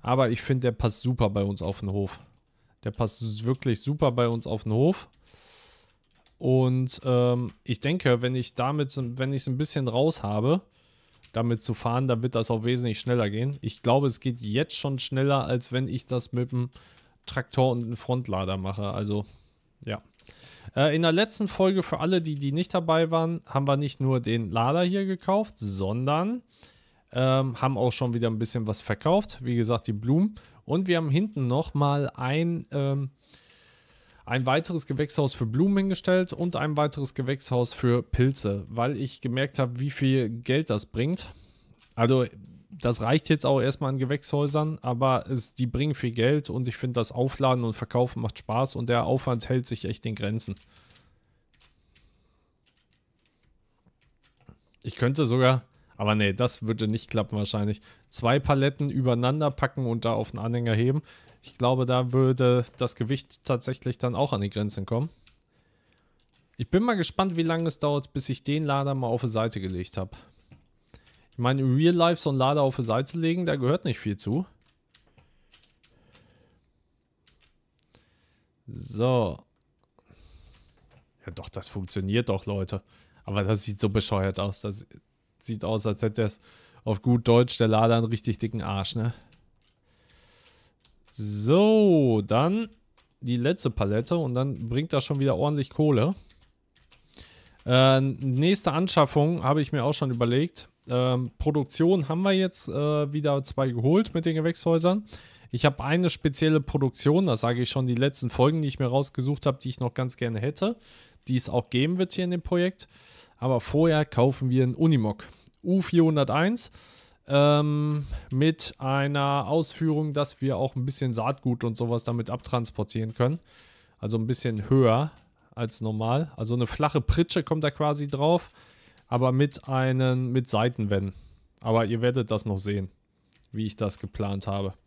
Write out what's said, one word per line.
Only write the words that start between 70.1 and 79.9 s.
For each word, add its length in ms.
Ich 80
meine, 220
im 160
Real 180
Life 260
so 100
einen 80
Lader 240
auf 120
die 80
Seite 340
legen, 300
da 80
gehört 300
nicht 160
viel 160
zu. 300
So. 720